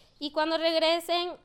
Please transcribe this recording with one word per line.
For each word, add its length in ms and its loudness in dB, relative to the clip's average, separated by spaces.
Y 120 -6
cuando 260 0
regresen 760 0